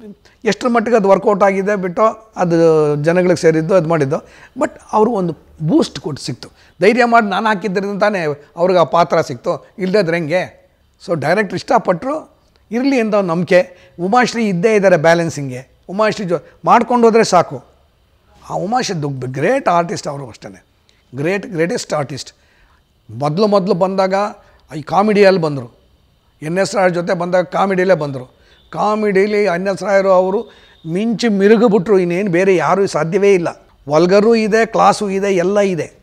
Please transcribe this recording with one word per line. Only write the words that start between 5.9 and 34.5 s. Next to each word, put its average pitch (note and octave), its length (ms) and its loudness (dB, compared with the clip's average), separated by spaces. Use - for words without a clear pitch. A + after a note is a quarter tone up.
ಕೊಟ್ಟು D3 240 -10
ಸಿಕ್ತು. - 260 -12
ಧೈರ್ಯ A#3 240 4
ಮಾಡಿ A#3 220 4
ನಾನು G3 200 -2
ಹಾಕಿದ್ದರಿಂದ G3+ 520 -4
ತಾನೇ G#3 200 0
ಅವ್ರಿಗೆ F3+ 220 2
ಆ E3 40 4
ಪಾತ್ರ E3+ 380 0
ಸಿಕ್ತು, D3 460 -8
ಇಲ್ಲದೇ F#3 200 0
ಇದ್ರೆ E3+ 180 0
ಹೆಂಗೆ? D#3+ 540 -6
So F3 120 -4
ಡೈರೆಕ್ಟ್ರ್ F3+ 360 -2
ಇಷ್ಟಪಟ್ಟರು, B3 800 -4
ಇರಲಿ B3+ 280 0
ಅಂತ A3 140 -2
ಒಂದು G3+ 160 0
ನಂಬಿಕೆ. F3 720 0
ಉಮಾಶ್ರೀ A3+ 480 0
ಇದ್ದೇ G3 280 0
ಇದ್ದಾರೆ F#3+ 220 4
ಬ್ಯಾಲೆನ್ಸಿಂಗ್ಗೆ. D3 800 -2
ಉಮಾಶ್ರೀ G#3 360 -2
ಜೊ-, E3 180 -4
ಮಾಡ್ಕೊಂಡು A#3 420 4
ಹೋದರೆ A3 160 4
ಸಾಕು. D3 400 0
ಆ - 40 -10
ಉಮಾಶ್ರೀ F#3 480 -4
ದೊಡ್ಡ C3+ 240 -6
ಗ್ರೇಟ್ D#3+ 440 -2
ಆರ್ಟಿಸ್ಟ್ E3+ 380 -2
ಅವರು C#3 220 -10
ಅಷ್ಟೇ. G2+ 340 -20
ಗ್ರೇಟ್, F3 320 -4
ಗ್ರೇಟೆಸ್ಟ್ F3 460 -4
ಆರ್ಟಿಸ್ಟ್. C#3+ 400 -8
ಮೊದಲು D3+ 360 0
ಮೊದಲು G3+ 260 0
ಬಂದಾಗ F#3+ 400 0
ಈ D3+ 40 -10
ಕಾಮಿಡಿಯಲ್ಲಿ F#3+ 600 4
ಬಂದರು. C#3 440 -6
ಎನ್ D#3+ 160 -6
ಎಸ್ F#3+ 180 -2
ರಾಯರ್ F#3 180 2
ಜೊತೆ F3 200 -2
ಬಂದಾಗ F3+ 300 -2
ಕಾಮಿಡಿಯಲ್ಲೇ F#3 500 0
ಬಂದರು. C#3 420 -4
ಕಾಮಿಡಿಯಲ್ಲಿ G#3 720 0
ಎನ್ F#3 240 -2
ಎಸ್ G3 160 -6
ರಾಯರು G3 260 2
ಅವರು F#3+ 420 0
ಮಿಂಚಿ G#3 400 -2
ಮಿರುಗುಬಿಟ್ರು. G3+ 720 4
ಇನ್ನೇನು F3+ 320 -2
ಬೇರೆ F#3 240 2
ಯಾರೂ F3 320 0
ಸಾಧ್ಯವೇ F#3 460 0
ಇಲ್ಲ. E3+ 340 -4
ವಲ್ಗರು G3 460 4
ಇದೆ, A3 300 0